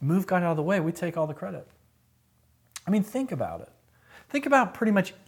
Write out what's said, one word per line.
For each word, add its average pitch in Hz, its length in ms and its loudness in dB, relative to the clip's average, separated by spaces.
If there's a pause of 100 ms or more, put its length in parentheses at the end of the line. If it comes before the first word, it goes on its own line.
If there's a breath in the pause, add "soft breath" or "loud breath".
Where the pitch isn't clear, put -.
move 180 260 2
God 180 160 2
out 170 100 2
of 156 40 0
the 156 60 0
way. 185 180 0
We 160 120 -2
take 170 240 -6
all 156 100 0
the 151 80 -6
credit. 185 320 -12 (1200)
I 180 40 -2
mean, 208 120 2
think 254 300 -4
about 87 300 -6
it. - 100 -20 (560 soft breath)
Think 277 180 -2
about 262 280 4
pretty 220 180 2
much 190 200 2 (160)